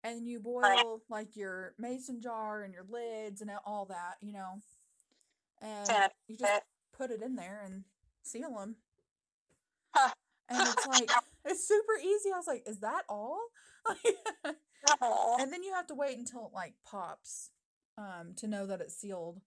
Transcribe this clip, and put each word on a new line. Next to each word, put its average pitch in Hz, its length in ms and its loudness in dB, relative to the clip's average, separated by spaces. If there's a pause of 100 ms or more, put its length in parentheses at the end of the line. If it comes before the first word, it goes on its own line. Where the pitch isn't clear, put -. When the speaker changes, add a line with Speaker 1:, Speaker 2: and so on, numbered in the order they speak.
Speaker 1:
And 233 240 -6
you 240 120 -6 (220)
Speaker 2:
Right. 208 240 10
Speaker 1:
boil, 226 240 -6
like, 214 280 -6
your 185 420 -6
mason 247 420 -6
jar 214 420 -4
and 190 100 -10
your 185 120 -16
lids 220 560 -6
and 208 100 -8 (140)
all 208 220 -4
that, 180 340 -8
you 208 120 -10
know. 190 280 -10 (1000)
And 214 280 -4
Speaker 2:
Yeah. 202 200 6 (180)
Speaker 1:
you 220 100 -14
just 202 160 4
Speaker 2:
Yeah. 208 60 4 (340)
Speaker 1:
put 262 180 -6
it 208 100 -4
in 254 140 -4
there 196 260 -8
and 190 240 -10 (380)
seal 247 360 -8
'em. 208 180 -8 (1160)
Speaker 2:
Huh. 262 200 8 (340)
Speaker 1:
And 302 180 4
it's - 200 2
Speaker 2:
<laughs> - 0 -
Speaker 1:
like, 254 300 4 (300)
it's 370 220 -2
super 427 340 4
easy. 403 300 2
I 370 60 0
was 349 100 -4
like, 262 200 -2
"Is 214 120 -4
that 240 280 -2
all?" 277 420 -6 (360)
<laughs> 466 40 4 (1120)
Speaker 2:
Aw. 233 380 4
Speaker 1:
And 269 140 0
then 359 100 -6
you 381 100 -4
have 359 140 -2
to 311 80 -8
wait 269 220 0
until 240 300 -10
it, 214 60 -16
like, 190 300 -8
pops, - 680 -10 (460)
um, 180 380 -12
to 220 120 -8
know 202 180 -2
that 190 160 -4
it's - 140 -8
sealed. 180 520 -8